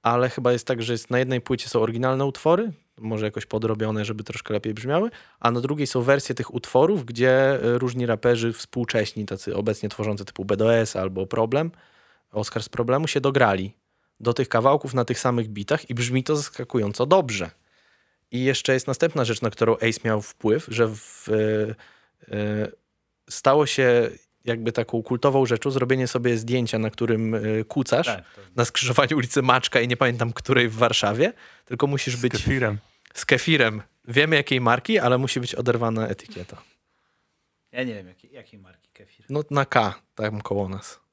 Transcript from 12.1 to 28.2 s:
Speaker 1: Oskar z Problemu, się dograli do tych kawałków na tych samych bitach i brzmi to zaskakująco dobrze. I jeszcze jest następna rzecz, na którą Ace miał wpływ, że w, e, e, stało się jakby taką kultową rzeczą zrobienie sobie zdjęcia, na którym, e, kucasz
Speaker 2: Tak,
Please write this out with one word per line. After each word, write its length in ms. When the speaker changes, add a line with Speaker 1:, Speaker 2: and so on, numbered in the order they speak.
Speaker 1:
Oskar 300
z 60
Problemu, 400
się 120
dograli 540
do 140
tych 140
kawałków 460
na 100
tych 160
samych 280
bitach 420
i 40
brzmi 300
to 120
zaskakująco 680
dobrze. 440
I 140
jeszcze 300
jest 120
następna 380
rzecz, 180
na 80
którą 260
Ace 280
miał 180
wpływ, 460
że 200
w, 400
e, 60
e, 320
stało 360
się 440
jakby 280
taką 300
kultową 440
rzeczą 240
zrobienie 360
sobie 320
zdjęcia, 400
na 120
którym, 440
e, 60
kucasz 380
Speaker 2:
Tak, 180